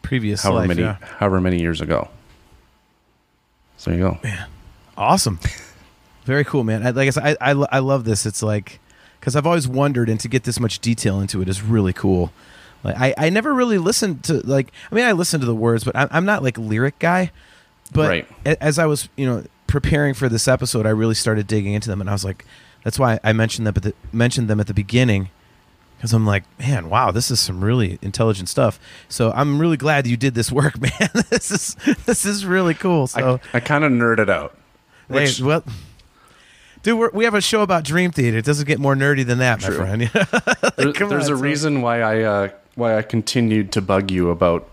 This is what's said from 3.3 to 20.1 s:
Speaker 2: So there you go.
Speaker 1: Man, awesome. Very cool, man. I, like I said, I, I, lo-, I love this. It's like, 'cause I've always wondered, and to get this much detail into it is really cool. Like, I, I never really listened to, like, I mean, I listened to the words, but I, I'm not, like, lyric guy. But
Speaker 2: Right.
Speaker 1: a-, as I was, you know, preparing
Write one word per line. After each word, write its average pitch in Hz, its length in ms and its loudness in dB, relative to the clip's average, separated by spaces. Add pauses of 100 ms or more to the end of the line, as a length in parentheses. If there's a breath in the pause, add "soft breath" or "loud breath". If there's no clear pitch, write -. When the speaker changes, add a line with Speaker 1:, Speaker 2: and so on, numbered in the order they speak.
Speaker 2:
So - 140 -6
there 85 80 0
you 92 120 0
go. 85 120 -8
Speaker 1:
Man, 101 220 -8 (520)
awesome. 110 420 2 (880 loud breath)
Very 139 180 0
cool, 135 200 0
man. 110 220 -2
I, 127 60 2
like 135 160 0
I - 40 2
said, 147 300 0
I, 127 80 2
I, 143 40 4
lo-, 139 180 0
I 131 80 2
love 135 260 0
this. 110 200 0
It's 107 180 -4
like, 107 360 -4 (420 soft breath)
'cause 127 140 -4
I've 147 120 0
always 165 200 2
wondered, 127 420 0
and 110 100 0
to - 80 -8
get 123 160 -2
this 117 160 -4
much 117 200 -2
detail 110 400 0
into 98 220 -2
it 92 80 -2
is 95 120 -4
really 107 320 2
cool. 90 380 0 (520 loud breath)
Like, 98 160 -2
I, 131 180 2
I 156 120 0
never 226 240 0
really 247 240 2
listened 180 480 -2
to, 156 200 0
like, 135 260 0 (200 loud breath)
I - 40 -6
mean, 233 100 2
I 240 60 4
listened 170 300 0
to 123 60 0
the 117 80 0
words, 113 280 2
but - 120 -4
I, 135 160 2
I'm 165 140 0
not, 196 180 0
like, 131 140 -2
lyric 113 420 -2
guy. 175 320 0 (600 soft breath)
But 156 180 2
Speaker 2:
Right. 85 180 0 (180)
Speaker 1:
a-, 151 180 0
as 147 160 0
I 165 60 2
was, 151 320 -2
you 135 80 -2
know, 123 180 -2 (240)
preparing 147 460 2